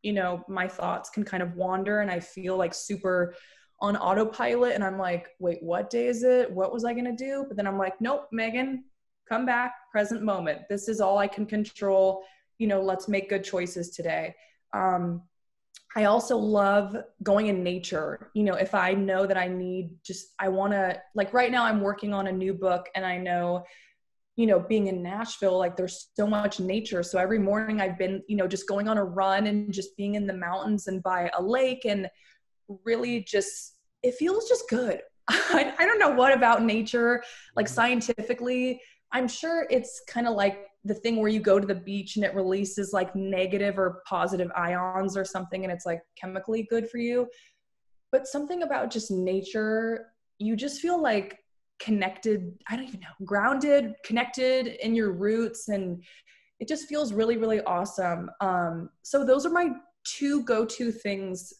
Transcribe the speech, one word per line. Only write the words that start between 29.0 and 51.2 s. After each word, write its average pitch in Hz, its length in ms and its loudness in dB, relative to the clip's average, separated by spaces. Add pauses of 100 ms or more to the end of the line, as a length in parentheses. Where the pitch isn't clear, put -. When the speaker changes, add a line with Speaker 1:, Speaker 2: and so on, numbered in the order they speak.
Speaker 1:
run 190 440 2
and 208 240 0
just 190 240 -6
being 202 180 -2
in 208 120 -2
the 190 80 -4
mountains 185 520 -2
and 190 160 -4
by 180 340 0
a 180 60 0
lake 254 420 0
and 202 240 0 (760)
really 233 400 0
just, - 540 -4 (240)
it 247 120 2
feels 392 340 0
just 494 200 2
good. 226 320 0 (140)
<laughs> - 140 -10
I, - 500 2
I 339 80 6
don't 440 120 4
know 339 120 6
what 254 220 8
about 233 300 6
nature, 233 600 2 (340)
like, 214 100 2
Speaker 2:
Mm-hmm. - 80 -6
Speaker 1:
scientifically, 247 1040 0 (300)
I'm 254 160 0
sure 330 440 -2
it's - 360 0
kinda 240 240 -2
like 202 360 0 (180)
the 202 100 -2
thing 233 220 -2
where 214 140 2
you 214 100 2
go 202 180 6
to 202 80 2
the 196 80 0
beach 196 420 -6
and 208 80 2
it 190 100 0
releases, 190 580 -2
like, 180 240 0
negative 190 640 0
or 180 280 0
positive 180 480 -2
ions 185 600 -2
or 190 80 -2
something, 190 400 -6
and 180 80 -4
it's, 175 120 -8
like, 170 160 -4 (160)
chemically 190 540 -6
good 226 180 -2
for 240 100 -8
you. 240 300 0 (840)
But 269 160 2
something 294 340 -4
about 269 280 -2
just 220 200 -6
nature, 214 1000 -2 (260)
you 214 160 -2
just 277 260 -4
feel, 349 220 2
like, 208 360 0 (420)